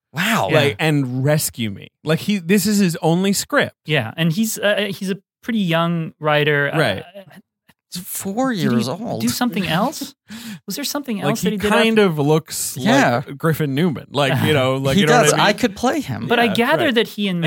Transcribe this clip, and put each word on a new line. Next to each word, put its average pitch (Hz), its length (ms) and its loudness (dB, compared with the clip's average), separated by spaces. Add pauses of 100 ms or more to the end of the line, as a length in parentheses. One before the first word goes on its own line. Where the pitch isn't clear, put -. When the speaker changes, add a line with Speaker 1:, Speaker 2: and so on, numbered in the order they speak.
(120)
Speaker 1:
Wow. 175 380 0
Speaker 2:
Yeah. - 100 2
Speaker 3:
Like, 143 200 2
and 139 440 0
Rescue 147 460 0
Me. - 200 -14 (140)
Like, 156 180 0
he, 202 180 -2
this 175 260 2
is 208 140 2
his 175 240 2
only 180 300 2
script. - 420 -2 (100)
Speaker 2:
Yeah, 120 320 -2
and 165 140 2
he's, 220 260 -2
uh, 202 320 0
he's 190 220 -6
a 190 80 -6 (240)
pretty 226 160 -2
young 170 600 0
writer. 147 540 2
Speaker 3:
Right. 131 300 0 (120)
Speaker 2:
Uh, 202 60 -18 (680)
Speaker 1:
He's 180 120 -10
four 240 500 -4
Speaker 2:
Did 214 40 -4
he 175 120 -2
Speaker 1:
years 226 180 2
old. 175 340 -6
Speaker 2:
do 233 80 0
something 240 380 0
Speaker 1:
<laughs> 160 120 0
Speaker 2:
else? 277 340 -4 (540)
Was 196 80 -8
there 285 100 -8
something 269 320 -6
Speaker 3:
Like, - 80 -4
Speaker 2:
else 226 160 -2
that 185 80 0
Speaker 3:
he 214 60 -2
Speaker 2:
he - 20 -4
did 208 140 0
Speaker 3:
kind 226 280 4
Speaker 2:
after? 202 80 6
Speaker 3:
of 156 120 -2
looks - 580 0
like 127 80 -4
Speaker 1:
Yeah. 190 360 4 (160)
Speaker 3:
Griffin 156 380 0
Newman. 160 360 -2
Like, 135 320 0
you 151 100 4
know, 131 240 2
like, 135 180 0
Speaker 1:
He 196 60 4
Speaker 3:
you - 60 4
know - 60 6
Speaker 1:
does. 151 180 6
Speaker 3:
what 147 100 2
I 165 40 4
mean? - 20 4
Speaker 1:
I 208 60 4
could 202 220 -2
play 269 260 -2
him. 151 260 -8
Speaker 2:
But 233 120 2
I 233 60 4
Speaker 3:
Yeah, 208 80 0
Speaker 2:
gather 294 320 0
Speaker 3:
right. 262 100 0
Speaker 2:
that 220 120 0
he 208 200 -6
and 180 100 -2
Speaker 3:
And 170 100 -2